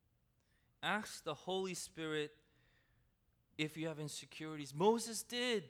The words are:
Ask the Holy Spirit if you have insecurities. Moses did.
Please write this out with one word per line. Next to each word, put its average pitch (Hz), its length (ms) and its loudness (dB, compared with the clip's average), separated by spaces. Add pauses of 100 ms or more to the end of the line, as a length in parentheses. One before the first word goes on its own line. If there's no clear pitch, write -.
(840)
Ask 196 420 0
the 151 100 0
Holy 190 400 0
Spirit 156 600 -2 (1200)
if 156 180 0
you 160 120 -2
have 156 100 -6
insecurities. 147 760 -8
Moses 220 480 4
did. 240 480 2